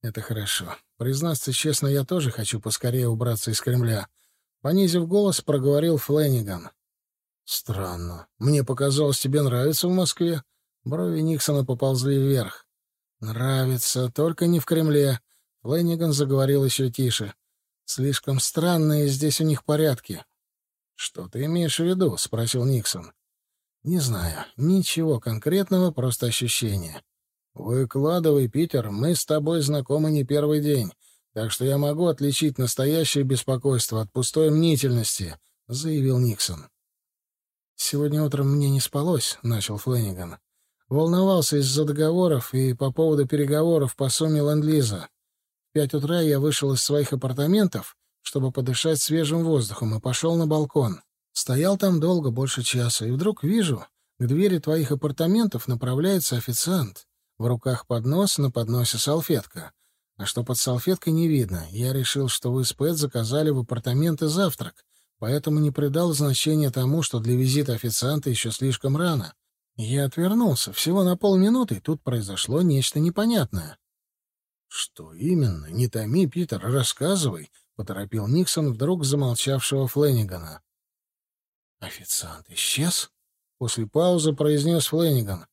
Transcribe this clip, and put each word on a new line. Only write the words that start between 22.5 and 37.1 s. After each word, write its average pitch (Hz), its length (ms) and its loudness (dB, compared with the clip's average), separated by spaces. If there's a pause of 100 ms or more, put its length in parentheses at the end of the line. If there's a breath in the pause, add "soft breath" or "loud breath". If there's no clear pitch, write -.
Никсон. 113 460 -2 (720)
«Не 170 160 0
знаю. 90 440 -4 (140)
Ничего 160 600 2
конкретного, 180 760 0
просто 123 340 -2
ощущение». 104 760 -2 (520)
«Выкладывай, 139 960 2
Питер, 135 420 -2
мы 120 240 0
с - 100 -4
тобой 156 360 0
знакомы 147 500 0
не 147 140 2
первый 147 360 2
день, 139 320 0 (420 soft breath)
так 110 160 -4
что 123 140 -4
я 135 140 2
могу 147 280 0
отличить 143 520 0
настоящее 139 640 0
беспокойство 127 760 0
от 107 120 -6
пустой 156 380 2
мнительности», — 127 840 2 (320)
заявил 135 500 0
Никсон. 101 500 -2 (1080)